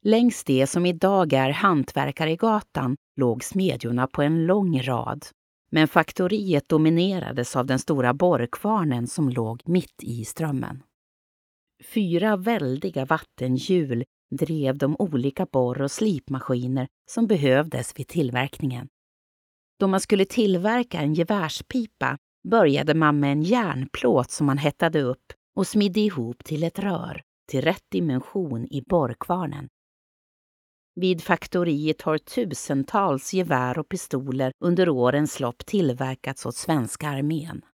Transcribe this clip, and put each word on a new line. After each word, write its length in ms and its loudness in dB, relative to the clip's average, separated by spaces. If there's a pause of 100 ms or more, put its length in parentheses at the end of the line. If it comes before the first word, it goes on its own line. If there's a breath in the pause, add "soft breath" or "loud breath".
Längs 380 4
det 220 4
som 200 0
idag 460 4
är 180 4
Hantverkaregatan 1500 0 (200)
låg 280 0
smedjorna 600 -2
på 160 -2
en 240 2
lång 360 2
rad, 440 -4 (440)
men 180 4
faktoriet 800 0
dominerades 880 2
av 100 0
den 120 2
stora 360 2
borrkvarnen 920 0
som 220 -2
låg 400 -4
mitt 340 -2
i 220 -8
strömmen. 580 -6 (1120)
Fyra 420 2
väldiga 680 -2
vattenhjul 1000 -2 (260)
drev 480 -2
de 200 0
olika 480 -2
borr- 360 0
och 80 -2
slipmaskiner 960 -2 (220)
som 160 0
behövdes 720 2
vid 100 -10
tillverkningen. 800 -2 (920)
Då 60 2
man 140 2
skulle 240 4
tillverka 760 0
en 140 2
gevärspipa 1040 -2 (300)
började 460 4
man 260 4
med 120 2
en 100 2
järnplåt 880 0
som 160 0
man 120 2
hettade 440 0
upp 300 -4 (240)
och 100 0
smidde 340 2
ihop 440 -2
till 200 -2
ett 140 -4
rör 440 -6 (280)
till 120 0
rätt 280 0
dimension 800 -2
i 120 -6
borrkvarnen. 840 -2 (1300)
Vid 220 0
faktoriet 800 -2
har 160 0
tusentals 1160 -2
gevär 440 0
och 100 -8
pistoler 720 -4
under 280 2
årens 520 2
lopp 260 -6
tillverkats 800 -2
åt 100 -8
svenska 520 -2
armén. 540 -4 (140)